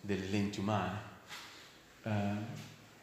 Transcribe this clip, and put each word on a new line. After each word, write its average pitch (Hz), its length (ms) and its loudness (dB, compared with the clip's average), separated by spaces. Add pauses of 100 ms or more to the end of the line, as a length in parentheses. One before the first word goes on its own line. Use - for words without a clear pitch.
delle 95 240 0
lenti 101 340 2
umane. 98 540 2 (880)
Eh, 104 340 4 (680)